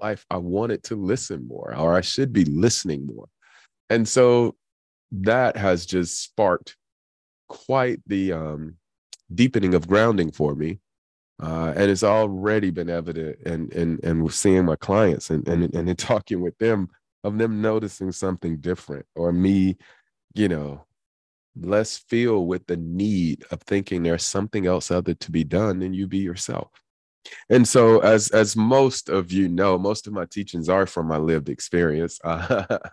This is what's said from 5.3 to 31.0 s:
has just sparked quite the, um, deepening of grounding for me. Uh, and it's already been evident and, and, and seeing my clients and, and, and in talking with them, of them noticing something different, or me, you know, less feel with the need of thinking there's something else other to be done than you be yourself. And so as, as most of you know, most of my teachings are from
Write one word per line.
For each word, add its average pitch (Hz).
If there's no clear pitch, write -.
has 92
just 90
sparked -
quite 127
the, 95
um, 78
deepening 98
of 82
grounding 98
for 73
me. 80
Uh, 80
and 101
it's 98
already 104
been 85
evident 80
and, 82
and, 82
and 80
seeing 92
my 80
clients 98
and, 76
and, 85
and 85
in 87
talking 101
with 87
them, 107
of 104
them 110
noticing 107
something 90
different, 76
or 85
me, 95
you 107
know, 73
less 101
feel 117
with 90
the 87
need 87
of -
thinking 95
there's 85
something 101
else 90
other 87
to -
be 80
done 92
than 92
you 95
be 98
yourself. 90
And 117
so 113
as, 107
as 107
most 127
of 90
you 95
know, 92
most 101
of 104
my 92
teachings 87
are 95
from 85